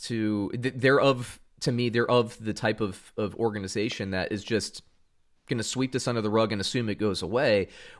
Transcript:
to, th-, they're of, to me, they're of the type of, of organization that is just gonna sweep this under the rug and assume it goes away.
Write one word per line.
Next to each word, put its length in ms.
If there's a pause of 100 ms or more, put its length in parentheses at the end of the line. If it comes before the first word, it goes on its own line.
to, 420 (100)
th-, 160
they're 240
of, 400 (200)
to 120
me, 180
they're 200
of 340
the 100
type 280
of, 360
of 180
organization 760
that 200
is 120
just 380 (680)
gonna 160
sweep 280
this 160
under 140
the 80
rug 240
and 80
assume 260
it 80
goes 260
away. 460 (320)